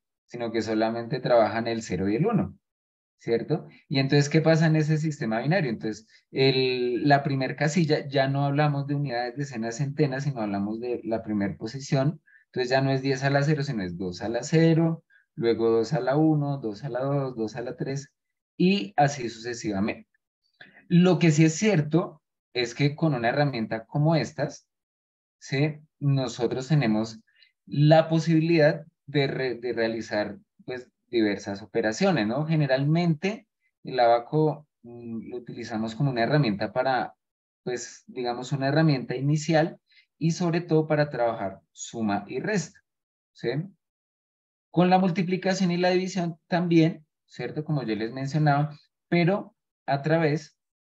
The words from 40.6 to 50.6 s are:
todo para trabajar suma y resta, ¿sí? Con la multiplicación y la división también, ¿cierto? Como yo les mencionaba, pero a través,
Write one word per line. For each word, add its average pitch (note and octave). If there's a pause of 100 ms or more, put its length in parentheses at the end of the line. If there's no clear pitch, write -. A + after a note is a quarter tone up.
todo D#3
para D3
trabajar A2+ (120)
suma G#2+
y -
resta, F#3 (520)
¿sí? - (1200)
Con F3+
la F#3
multiplicación F#3
y F3
la F3+
división F3+
también, E3+ (200)
¿cierto? B2
Como D3
yo A2
les A2+
mencionaba, D3 (300)
pero F3 (320)
a C#3
través, D#3 (280)